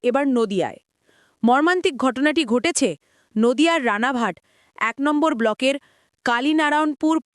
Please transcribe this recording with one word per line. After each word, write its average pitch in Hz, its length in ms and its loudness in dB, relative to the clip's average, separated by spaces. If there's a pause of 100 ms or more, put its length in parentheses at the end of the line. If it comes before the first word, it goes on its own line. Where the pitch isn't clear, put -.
এবার 269 260 0
নদিয়ায়। 202 480 -2 (680)
মর্মান্তিক 311 520 2
ঘটনাটি 262 480 0
ঘটেছে 233 520 -2 (420)
নদিয়ার 262 480 2
রানাঘাট 226 540 -2 (360)
এক 226 240 -4
নম্বর 302 340 0
ব্লকের 226 400 0 (500)
কালীনারায়ণপুর 302 1000 0 (120)